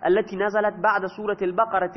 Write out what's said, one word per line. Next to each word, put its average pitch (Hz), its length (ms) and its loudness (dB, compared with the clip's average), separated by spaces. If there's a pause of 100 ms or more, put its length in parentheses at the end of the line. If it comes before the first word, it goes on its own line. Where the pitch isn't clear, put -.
التي 202 300 2
نزلت 208 380 0 (100)
بعد 202 220 2
سورة 202 360 -4
البقرة 185 560 0